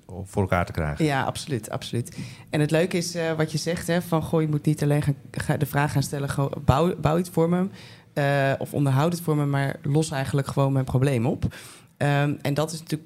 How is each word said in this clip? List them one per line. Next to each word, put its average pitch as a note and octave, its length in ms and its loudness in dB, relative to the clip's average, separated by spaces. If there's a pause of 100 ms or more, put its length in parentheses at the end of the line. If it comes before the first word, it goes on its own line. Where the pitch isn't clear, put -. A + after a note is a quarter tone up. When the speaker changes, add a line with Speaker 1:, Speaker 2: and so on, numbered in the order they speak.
(240)
Speaker 1:
voor G2 180 -2
elkaar F2+ 240 4
te - 60 -8
krijgen. D2+ 340 0
Speaker 2:
Ja, C#3 180 2
absoluut, - 460 -4
absoluut. - 480 -6 (320)
En D#3 100 0
het C#3+ 120 2
leuke F3+ 260 2
is, E3+ 180 -4
eh, E3 180 0
wat D#3 180 -2
je D#3 60 -2
zegt, E3+ 300 -4
hè, E3+ 140 2
van, E3 220 0
"Goh, D#3+ 180 2
je D#3+ 60 2
moet D3+ 180 0
niet D#3 180 2
alleen D3 180 4
gaan, C#3+ 140 2 (160)
ga-, - 260 -2
de D3 80 0
vraag C#3+ 260 0
gaan C#3 120 2
stellen, C#3 260 -4
goh, C#3 220 0 (140)
bouw, D#3 340 4
bouw D3+ 180 2
het F3+ 120 -2
voor E3 200 2
me, F3+ 180 2 (460)
eh, C#3 440 2
of - 160 -6
onderhoud C#3+ 380 4
het E3+ 100 -4
voor D#3 140 0
me, D3 100 2
maar C#3 380 0
los D#3 280 2
eigenlijk C#3 360 -2
gewoon C#3 260 2
mijn C3 120 2
probleem B2+ 400 2
op." - 300 -2 (420)
Ehm, C#3+ 440 2
en C#3+ 120 -2
dat D3+ 180 -2
is E3 80 -8
natuurlijk - 260 -6